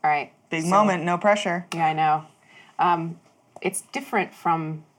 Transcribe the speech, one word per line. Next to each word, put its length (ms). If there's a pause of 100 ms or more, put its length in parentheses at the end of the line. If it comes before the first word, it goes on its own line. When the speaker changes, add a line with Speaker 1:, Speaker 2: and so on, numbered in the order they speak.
Speaker 1:
All 80
right. 220 (160)
Speaker 2:
Big 140
Speaker 1:
So 80
Speaker 2:
moment, 320
no 160
pressure. 560
Speaker 1:
Yeah, 120
I 60
know. 320 (540)
Um, 400 (480)
it's 160 (160)
different 340
from 520 (140)